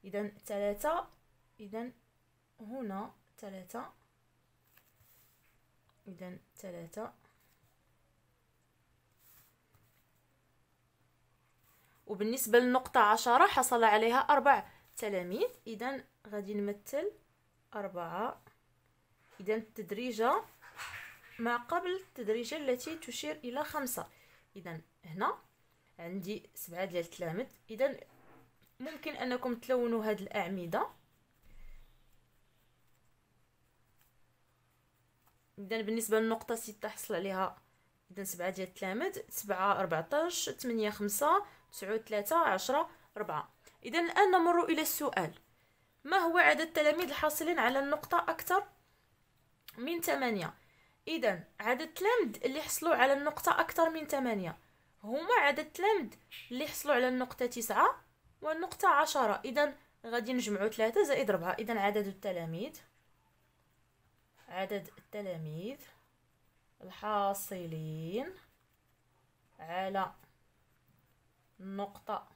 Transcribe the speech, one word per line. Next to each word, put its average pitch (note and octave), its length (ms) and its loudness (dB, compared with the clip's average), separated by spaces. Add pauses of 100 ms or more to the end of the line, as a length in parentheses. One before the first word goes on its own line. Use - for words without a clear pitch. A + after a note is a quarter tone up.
إذن G3+ 280 -4 (140)
ثلاثة، G#3 640 -2 (520)
إذن A3 320 -10 (680)
هنا A3 520 -8 (260)
ثلاثة. G3+ 540 -14 (2250)
إذن F3+ 300 -14 (180)
ثلاثة. F3 560 -12 (4000)
وبالنسبة G#3+ 520 4
للنقطة B3 420 6
عشرة A#3+ 460 8
حصل B3 380 4
عليها A3 340 6
أربع C4+ 500 6 (280)
تلاميذ. G3+ 520 -2 (180)
إذن A#3+ 380 -8 (240)
غادي G#3 260 -8
نمثل G#3 580 -4 (600)
أربعة. F#3 680 -6 (1000)
إذن G3+ 140 -2
التدريجة A3+ 880 -2 (960)
ما A#3 180 -2
قبل F4+ 400 -4
التدريجة A#3 600 -4
التي C#4+ 400 -4
تشير D4+ 480 -8
إلى B3+ 200 -6
خمسة. C#4 420 -6 (500)
إذن E3+ 260 -12 (220)
هنا F#3+ 340 -4 (600)
عندي F3+ 560 -8
سبعة F3+ 300 -6
ديال F3 200 -2
التلاميذ. F3 420 -6 (240)
إذن B3 300 0 (800)
ممكن D4+ 320 -8
أنكم B3 420 -2
تلونوا A#3 500 0
هاد G#3+ 160 0
الأعمدة. F3+ 680 -4 (4000)
إذن G#3 240 -4
بالنسبة A3 380 2
للنقطة A3+ 340 0
ستة A3 340 -10
حصل - 260 -8
عليها F#3+ 440 -2 (520)
إذن G3 140 -10
سبعة F3+ 260 -4
ديال F#3 180 -8
التلاميذ، G#3+ 440 -4 (160)
سبعة، G3 520 0
أربعتاش، F#3+ 640 0
تمنية، A3 460 -2
خمسة، A#3+ 540 2 (280)
تسعة، G3+ 240 -6
ثلاثة، A3 400 -2
عشرة، C#4+ 540 2 (260)
أربعة. E3 360 -6 (320)
إذن E4 260 0
الآن G4 200 6
نمر F4 340 6
إلى D#4 180 2
السؤال، F#3+ 520 -2 (680)
ما D#4 120 0
هو E4+ 220 4
عدد D4+ 220 8
التلاميذ D#4+ 480 2
الحاصلين D4+ 500 0
على B3+ 200 2
النقطة D4 400 0
أكثر E4+ 460 0 (1120)
من D#4+ 220 -4
ثمانية؟ B3 540 -2 (540)
إذن A#3 360 0 (160)
عدد A#3+ 220 -2
التلاميذ F#4 600 0
اللي C#4+ 180 -2
حصلوا D#4 320 0
على B3+ 180 6
النقطة D4 480 2
أكثر E4 300 2
من D#4+ 160 -6
ثمانية A#3 520 -2 (440)
هما D4+ 320 0
عدد D4 240 4
التلاميذ F4 520 0 (400)
اللي B3+ 160 -4
حصلوا C#4+ 280 0
على B3+ 140 4
النقطة B3+ 380 -2
تسعة A#3+ 580 2 (380)
والنقطة E4 460 0
عشرة. C#4+ 560 4
إذن C#4+ 300 2 (320)
غادي A#3 260 -4
نجمعوا G#3 360 0
ثلاثة A3+ 340 2
زائد C#4 280 2
أربعة. F3+ 220 2
إذن A3 260 -4
عدد G3+ 280 0
التلاميذ، F#3+ 720 -6 (1700)
عدد G3 400 -6 (100)
التلاميذ F3+ 800 -8 (1040)
الحاصلين F#3 1500 -4 (1200)
على F#3+ 540 -4 (1500)
النقطة G3 760 -8